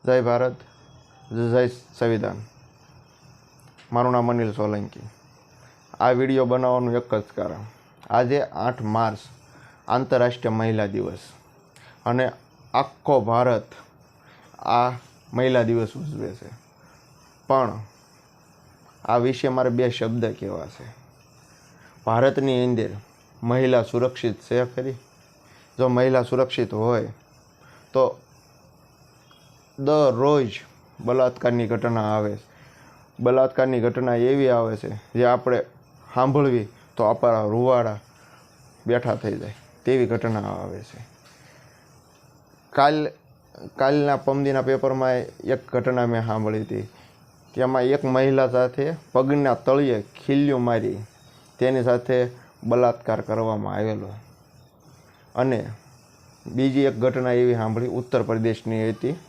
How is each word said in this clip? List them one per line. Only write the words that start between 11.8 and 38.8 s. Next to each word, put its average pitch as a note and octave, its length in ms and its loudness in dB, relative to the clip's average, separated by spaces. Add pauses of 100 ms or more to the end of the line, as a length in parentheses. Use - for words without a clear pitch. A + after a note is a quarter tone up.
અને B2 260 0 (420)
આખો C3+ 480 0
ભારત A#2 440 0 (920)
આ B2 320 0 (420)
મહિલા B2+ 300 2
દિવસ A2+ 320 0
ઉજવે G#2+ 400 -10
છે. - 140 -20 (1000)
પણ B2+ 320 2 (1300)
આ A#2 120 2
વિશે B2+ 300 0
મારે B2+ 220 0
બે B2 200 0
શબ્દ A#2 360 -2
કહેવા F#2+ 400 -8
છે. - 200 -20 (1200)
ભારતની C3 580 2
અંદર A2+ 260 0 (540)
મહિલા B2 400 2
સુરક્ષિત B2 500 -2
છે B2 420 -4
ખરી? C3 180 -6 (840)
જો B2+ 100 2
મહિલા B2+ 360 4
સુરક્ષિત B2 500 -2
હોય A2 400 -2 (800)
તો C3 260 0 (1600)
દરરોજ C#3 800 2 (400)
બલાત્કારની B2 680 0
ઘટના A2 500 -2
આવે G#2 180 -2
છે. G#2+ 40 -16 (800)
બલાત્કારની C3 600 2
ઘટના A#2+ 340 0
એવી C3 340 2
આવે A#2 260 2
છે A2 140 -10
જે A#2 360 -2
આપણે A#2+ 380 2 (500)
સાંભળવી C3 540 2 (300)
તો A#2 60 0
આપણા A2+ 400 2
રૂવાડા A2+ 560 0 (880)